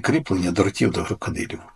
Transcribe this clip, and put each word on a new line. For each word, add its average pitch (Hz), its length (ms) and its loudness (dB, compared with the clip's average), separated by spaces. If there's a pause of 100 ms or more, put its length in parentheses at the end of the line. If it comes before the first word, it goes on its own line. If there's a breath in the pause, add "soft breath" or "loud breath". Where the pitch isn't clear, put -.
кріплення 95 480 2
дротів 95 400 2
до 85 140 -2
крокодилів. - 540 -6 (180)